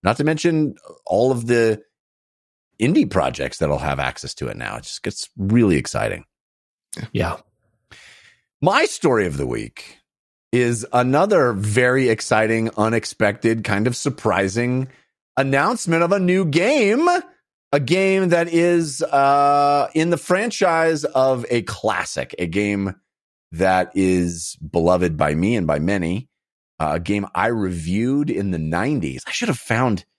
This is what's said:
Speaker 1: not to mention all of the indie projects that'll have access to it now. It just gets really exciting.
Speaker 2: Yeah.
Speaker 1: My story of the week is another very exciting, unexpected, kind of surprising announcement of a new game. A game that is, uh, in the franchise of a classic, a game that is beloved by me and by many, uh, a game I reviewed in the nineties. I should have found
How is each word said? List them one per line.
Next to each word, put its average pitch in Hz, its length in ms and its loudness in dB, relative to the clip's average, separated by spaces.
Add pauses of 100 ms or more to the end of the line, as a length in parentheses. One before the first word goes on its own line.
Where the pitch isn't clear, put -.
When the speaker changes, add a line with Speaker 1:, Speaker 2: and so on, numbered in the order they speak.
Speaker 1:
not 107 140 2
to 143 60 0
mention 156 520 0 (280)
all 117 280 2
of 117 160 -4
the 113 340 2 (960)
indie 151 320 2
projects 67 480 -2
that'll 71 200 0
have 69 200 -4
access 65 360 -8
to - 120 -8
it 57 100 -8
now. 55 200 -10
It 60 80 -12
just - 180 -14
gets - 340 -10
really 101 420 4
exciting. 57 480 -4 (840)
Speaker 2:
Yeah. - 280 -4 (1300)
Speaker 1:
My 247 220 4
story 117 400 0
of 73 100 -4
the 69 100 -4
week 57 520 -10 (520)
is 120 400 0
another 135 600 4
very 123 560 2
exciting, 113 720 2
unexpected, 110 840 0
kind 104 240 0
of 123 80 -2
surprising 120 920 -2 (480)
announcement 165 680 0
of 175 100 2
a 202 60 2
new 185 280 2
game. 220 600 2 (680)
A 143 60 2
game 190 520 2
that 170 180 2
is, 165 540 0
uh, 143 880 2
in 160 160 0
the 170 80 2
franchise 165 880 0
of 131 460 0
a 120 140 0
classic, 92 760 -6
a 90 80 -4
game 98 480 -2 (580)
that 92 420 0
is 90 640 0
beloved 85 640 0
by 76 160 0
me 101 220 0
and 90 100 -2
by 76 120 0
many, 92 520 -2 (500)
uh, 76 140 -2
a 85 60 -4
game 101 340 -4
I 101 140 0
reviewed 110 800 -2
in 101 200 -4
the 87 80 -2
nineties. 82 680 -4
I - 60 -10
should 240 160 -4
have 143 100 -2
found 113 480 -2 (120)